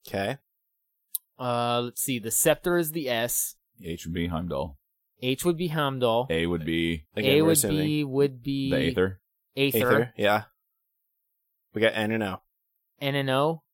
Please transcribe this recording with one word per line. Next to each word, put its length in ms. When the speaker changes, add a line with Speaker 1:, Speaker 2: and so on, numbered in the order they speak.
Speaker 1:
Okay. 300
Speaker 2:
Uh, 440
let's 200
see. 160
The 120
scepter 480
is 140
the 160
S. 480
Speaker 3:
H 240
would 80
be 140
Heimdall. 500
Speaker 2:
H 220
would 120
be 120
Heimdall. 600
Speaker 3:
A 160
would 180
be 420
Speaker 1:
Again, 160
Speaker 2:
A 100
Speaker 1:
we're 40
Speaker 2:
would 60
Speaker 1:
assuming. 240
Speaker 2:
be, 180
would 380
be 280
Speaker 3:
the 60
Aether. 440
Speaker 2:
Aether. 220
Speaker 1:
Aether, 380
yeah. 260
We 60
got 160
N 160
and 100
O. 180
Speaker 2:
N 140
and 160
O? 320